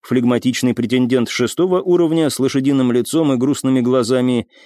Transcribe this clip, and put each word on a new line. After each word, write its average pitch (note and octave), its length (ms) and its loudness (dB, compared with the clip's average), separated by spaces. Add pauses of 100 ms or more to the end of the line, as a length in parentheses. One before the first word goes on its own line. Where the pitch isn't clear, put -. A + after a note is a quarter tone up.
флегматичный B2 720 0
претендент A#2+ 560 0
шестого F3 520 -2
уровня E3 480 2
с - 100 -6
лошадиным C3+ 520 0
лицом C#3 420 0
и B2+ 40 -2
грустными C3 440 0
глазами. B2 680 0 (180)